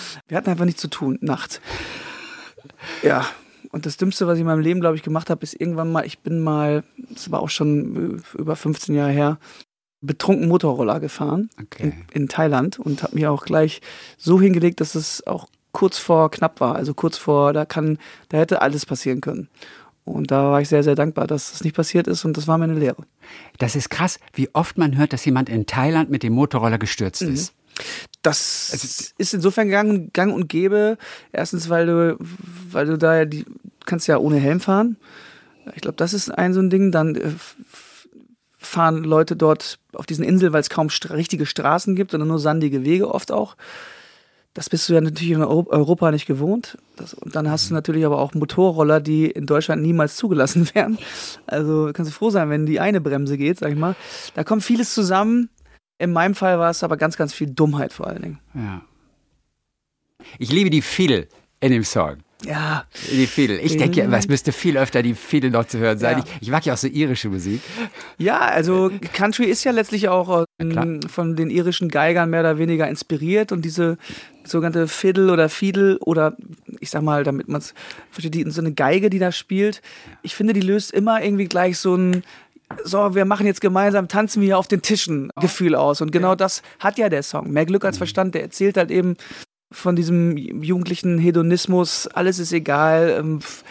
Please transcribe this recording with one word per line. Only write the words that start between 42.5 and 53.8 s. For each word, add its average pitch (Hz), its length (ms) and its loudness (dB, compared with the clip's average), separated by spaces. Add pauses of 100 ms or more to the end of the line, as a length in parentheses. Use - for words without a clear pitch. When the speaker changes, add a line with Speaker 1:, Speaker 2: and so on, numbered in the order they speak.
Speaker 1:
Wege 175 280 2
oft - 200 -6
auch. - 240 -2 (1000)
Das 165 160 -10
bist 170 200 -2
du 170 40 4
ja 165 80 8
natürlich 160 300 -2
in 156 100 2
Eu-, 156 280 2
Europa 156 420 4
nicht 151 140 -2
gewohnt. 165 520 -2 (200)
Das, - 160 -18
und - 240 -12
dann 151 120 -2
hast 156 200 -2
du 170 40 -2
Speaker 2:
Mhm. 160 40 0
Speaker 1:
natürlich 156 280 0
aber 143 140 2
auch 143 140 -2
Motorroller, 156 640 4
die 156 320 2
in 143 140 -6
Deutschland 156 360 0
niemals 160 360 2
zugelassen 170 520 2
<laughs> - 60 -12
wären. 214 220 2 (500)
Also 156 460 0
kannst 160 180 -4
du - 40 -14
froh 226 140 0
sein, 175 200 2
wenn 151 160 0
die 156 160 0
eine 196 200 2
Bremse 143 360 -2
geht, 147 220 0
sag 151 120 -2
ich 147 60 -2
mal. 170 180 0 (400)